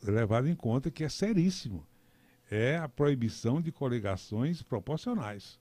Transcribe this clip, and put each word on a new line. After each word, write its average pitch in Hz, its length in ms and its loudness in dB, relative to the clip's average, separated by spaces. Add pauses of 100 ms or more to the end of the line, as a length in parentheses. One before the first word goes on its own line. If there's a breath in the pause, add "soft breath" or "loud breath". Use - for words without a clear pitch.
levado 113 460 4
em 175 60 2
conta, 131 360 0
que 156 140 -4
é - 20 0
seríssimo. 180 800 0 (640 soft breath)
É 120 260 2
a 160 120 -6
proibição 131 720 2
de 160 100 -4
coligações 120 920 -2
proporcionais. 127 1000 -4